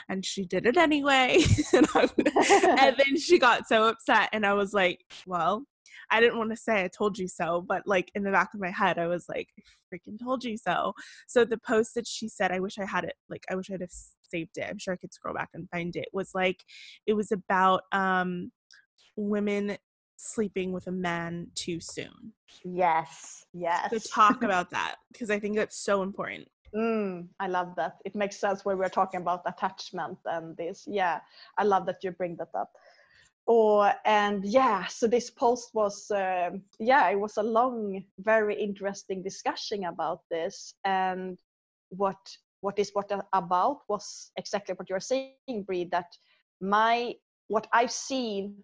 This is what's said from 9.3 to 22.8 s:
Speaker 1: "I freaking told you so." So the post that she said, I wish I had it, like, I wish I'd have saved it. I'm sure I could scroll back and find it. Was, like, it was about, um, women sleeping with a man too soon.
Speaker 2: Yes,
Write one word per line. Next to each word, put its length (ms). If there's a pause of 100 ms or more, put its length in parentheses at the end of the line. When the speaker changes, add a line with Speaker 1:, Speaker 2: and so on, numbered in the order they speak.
Speaker 1:
"I 380
freaking 260
told 220
you 140
so." 360 (320)
So 180
the 140
post 380
that 100
she 220
said, 240
I 80
wish 180
I 80
had 180
it, 120 (140)
like, 200
I 60
wish 160
I'd 100
have 80 (420)
saved 280
it. 100
I'm 80
sure 160
I 40
could 140
scroll 220
back 220
and 160
find 240
it. 180
Was, 220
like, 280 (440)
it 60
was 180
about, 500 (100)
um, 600 (640)
women 600 (420)
sleeping 540
with 140
a 60
man 640
too 240
soon. 540 (300)
Speaker 2:
Yes, 800 (100)